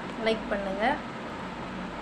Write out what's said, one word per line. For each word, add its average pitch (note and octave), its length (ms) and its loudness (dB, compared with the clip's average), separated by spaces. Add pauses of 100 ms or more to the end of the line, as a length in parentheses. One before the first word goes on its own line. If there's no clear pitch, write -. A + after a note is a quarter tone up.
(260)
லைக் A3 240 4
பண்ணுங்க. G3 360 2 (1160)